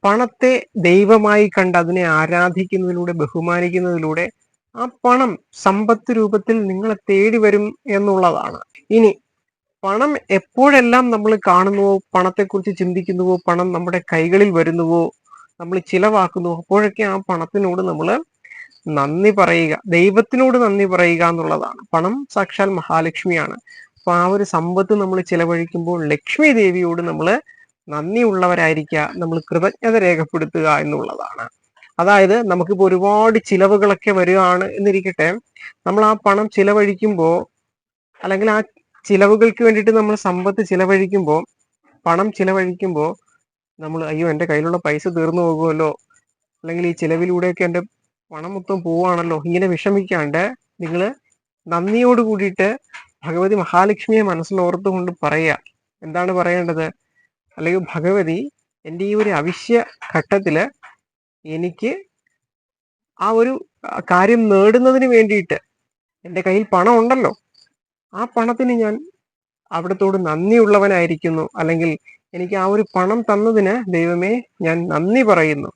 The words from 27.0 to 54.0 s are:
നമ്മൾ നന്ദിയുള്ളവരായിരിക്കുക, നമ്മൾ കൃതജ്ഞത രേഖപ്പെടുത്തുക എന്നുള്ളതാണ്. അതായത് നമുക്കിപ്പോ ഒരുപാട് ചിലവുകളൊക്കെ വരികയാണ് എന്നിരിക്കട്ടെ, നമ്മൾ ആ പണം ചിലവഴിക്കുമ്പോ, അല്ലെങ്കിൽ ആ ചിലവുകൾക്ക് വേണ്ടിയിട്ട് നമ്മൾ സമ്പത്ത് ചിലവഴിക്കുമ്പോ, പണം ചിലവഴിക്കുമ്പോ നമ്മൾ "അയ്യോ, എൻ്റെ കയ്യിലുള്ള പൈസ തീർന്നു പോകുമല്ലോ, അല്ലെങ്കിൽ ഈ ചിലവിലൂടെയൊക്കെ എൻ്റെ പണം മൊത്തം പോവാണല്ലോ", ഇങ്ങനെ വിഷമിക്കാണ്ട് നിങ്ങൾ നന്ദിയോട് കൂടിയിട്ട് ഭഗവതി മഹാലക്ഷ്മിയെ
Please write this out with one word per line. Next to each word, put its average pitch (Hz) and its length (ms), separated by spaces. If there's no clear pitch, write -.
നമ്മൾ 160 240
നന്ദിയുള്ളവരായിരിക്കുക, 170 1120
നമ്മൾ 165 240
കൃതജ്ഞത 190 580
രേഖപ്പെടുത്തുക 165 680
എന്നുള്ളതാണ്. 147 680
അതായത് 196 380
നമുക്കിപ്പോ 185 360
ഒരുപാട് 208 600
ചിലവുകളൊക്കെ 202 680
വരികയാണ് 185 580
എന്നിരിക്കട്ടെ, 190 580
നമ്മൾ 202 200
ആ 214 100
പണം 214 360
ചിലവഴിക്കുമ്പോ, 202 800
അല്ലെങ്കിൽ 196 300
ആ 214 80
ചിലവുകൾക്ക് 208 600
വേണ്ടിയിട്ട് 220 260
നമ്മൾ 214 240
സമ്പത്ത് 196 500
ചിലവഴിക്കുമ്പോ, 190 720
പണം 175 260
ചിലവഴിക്കുമ്പോ 185 760
നമ്മൾ 156 260
"അയ്യോ, 156 260
എൻ്റെ 156 140
കയ്യിലുള്ള 160 340
പൈസ 151 300
തീർന്നു 165 340
പോകുമല്ലോ, 160 480
അല്ലെങ്കിൽ 170 220
ഈ 170 60
ചിലവിലൂടെയൊക്കെ 175 720
എൻ്റെ 175 160
പണം 160 240
മൊത്തം 196 280
പോവാണല്ലോ", 170 600
ഇങ്ങനെ 170 220
വിഷമിക്കാണ്ട് 180 760
നിങ്ങൾ 175 220
നന്ദിയോട് 220 560
കൂടിയിട്ട് 196 460
ഭഗവതി 175 320
മഹാലക്ഷ്മിയെ 208 680